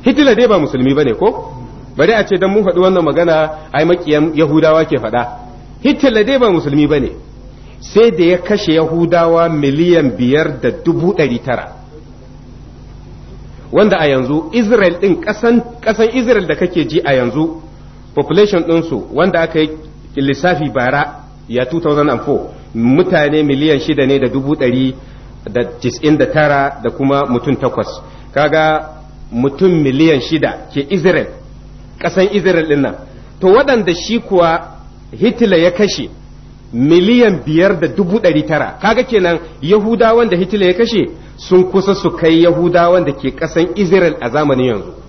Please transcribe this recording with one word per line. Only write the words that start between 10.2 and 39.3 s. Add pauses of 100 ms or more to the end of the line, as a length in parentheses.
da
dubu
ɗari
tara. (2000)
Wanda
a
yanzu
Israel
ɗin,
ƙasan, (200)
ƙasan
Israel
da
kake
ji
a
yanzu, (540)
population
ɗinsu
wanda
aka
yi (460)
lissafi
bara, (240)
ya
two
thousand
and
four, (240)
mutane
miliyan
shida
ne
da
dubu
ɗari (560)
da (160)
tis'in
da
tara
da
kuma
mutum
takwas. (320)
Kaga (420)
mutum (140)
miliyan
shida
ke
Israel, (720)
ƙasan
Israel
ɗin
nan. (440)
To,
waɗanda
shi
kuwa (500)
Hitler
ya
kashe (640)
miliyan
biyar
da
dubu
ɗari
tara.
Kaga
kenan (220)